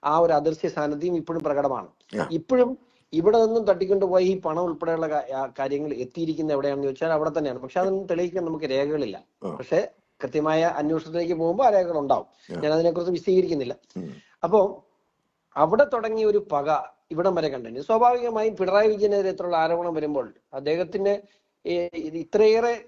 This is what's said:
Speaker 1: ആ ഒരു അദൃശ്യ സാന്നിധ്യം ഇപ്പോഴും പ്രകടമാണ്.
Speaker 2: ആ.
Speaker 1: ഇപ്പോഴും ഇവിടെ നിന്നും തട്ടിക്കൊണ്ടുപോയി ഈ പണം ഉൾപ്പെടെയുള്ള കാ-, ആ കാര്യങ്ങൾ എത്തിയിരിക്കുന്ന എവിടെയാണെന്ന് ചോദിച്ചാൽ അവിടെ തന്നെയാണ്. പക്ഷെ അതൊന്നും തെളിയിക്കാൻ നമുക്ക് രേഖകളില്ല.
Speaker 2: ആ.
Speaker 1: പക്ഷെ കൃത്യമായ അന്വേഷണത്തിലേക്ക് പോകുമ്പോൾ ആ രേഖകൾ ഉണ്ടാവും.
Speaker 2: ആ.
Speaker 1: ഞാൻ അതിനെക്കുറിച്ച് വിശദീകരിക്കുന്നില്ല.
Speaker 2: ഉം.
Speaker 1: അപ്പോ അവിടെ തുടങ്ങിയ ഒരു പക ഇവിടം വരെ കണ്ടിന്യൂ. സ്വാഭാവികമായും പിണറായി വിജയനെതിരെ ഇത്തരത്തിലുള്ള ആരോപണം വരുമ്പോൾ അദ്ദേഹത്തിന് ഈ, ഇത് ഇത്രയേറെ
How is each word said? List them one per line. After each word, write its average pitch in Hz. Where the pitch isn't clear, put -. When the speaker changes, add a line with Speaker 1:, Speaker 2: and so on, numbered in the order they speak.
Speaker 1:
ആ 147
ഒരു 170
അദൃശ്യ 156
സാന്നിധ്യം 151
ഇപ്പോഴും 165
പ്രകടമാണ്. 139
Speaker 2:
ആ. 160
Speaker 1:
ഇപ്പോഴും 247
ഇവിടെ 208
നിന്നും 220
തട്ടിക്കൊണ്ടുപോയി 185
ഈ 185
പണം 165
ഉൾപ്പെടെയുള്ള 165
കാ-, 143
ആ 131
കാര്യങ്ങൾ 143
എത്തിയിരിക്കുന്ന 156
എവിടെയാണെന്ന് 139
ചോദിച്ചാൽ 139
അവിടെ 156
തന്നെയാണ്. 135
പക്ഷെ 131
അതൊന്നും 190
തെളിയിക്കാൻ 175
നമുക്ക് 160
രേഖകളില്ല. 139
Speaker 2:
ആ. 87
Speaker 1:
പക്ഷെ 165
കൃത്യമായ 156
അന്വേഷണത്തിലേക്ക് 160
പോകുമ്പോൾ 170
ആ 240
രേഖകൾ 175
ഉണ്ടാവും. 139
Speaker 2:
ആ. 165
Speaker 1:
ഞാൻ 151
അതിനെക്കുറിച്ച് 170
വിശദീകരിക്കുന്നില്ല. 165
Speaker 2:
ഉം. 92
Speaker 1:
അപ്പോ 196
അവിടെ 170
തുടങ്ങിയ 220
ഒരു 208
പക 143
ഇവിടം 175
വരെ 160
കണ്ടിന്യൂ. 123
സ്വാഭാവികമായും 226
പിണറായി 196
വിജയനെതിരെ 202
ഇത്തരത്തിലുള്ള 180
ആരോപണം 170
വരുമ്പോൾ 147
അദ്ദേഹത്തിന് 180
ഈ, 170
ഇത് 160
ഇത്രയേറെ 220